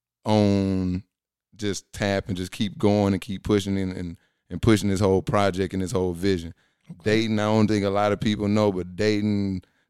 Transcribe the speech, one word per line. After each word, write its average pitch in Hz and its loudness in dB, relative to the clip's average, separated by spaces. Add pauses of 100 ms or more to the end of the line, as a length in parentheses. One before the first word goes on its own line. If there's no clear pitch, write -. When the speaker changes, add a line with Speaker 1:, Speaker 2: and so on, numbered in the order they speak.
(240)
Speaker 1:
on 98 2 (540)
just 98 -8
tap 98 -2
and 98 -4
just 90 -8
keep - -6
going 101 4
and 90 -2
keep 98 -10
pushing 98 0
and, 92 -4
and, 87 -8 (340)
and - -10
pushing 104 4
this 95 0
whole 95 2
project 95 0
and 95 -2
this 87 -6
whole 92 -2
vision. 85 -2 (380)
Speaker 2:
Okay. - -20 (240)
Speaker 1:
Dayton, 110 0
I 104 0
don't 107 4
think 104 2
a 98 0
lot 104 2
of 98 -2
people 107 -2
know, 104 2
but 90 -4
Dayton 104 0 (280)